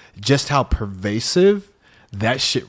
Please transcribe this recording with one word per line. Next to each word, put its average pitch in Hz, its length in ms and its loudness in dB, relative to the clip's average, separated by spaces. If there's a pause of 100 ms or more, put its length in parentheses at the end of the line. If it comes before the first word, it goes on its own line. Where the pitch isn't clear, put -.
(200)
just 135 300 0
how 143 140 2
pervasive 113 1040 0 (420)
that 110 300 -2
shit - 280 -2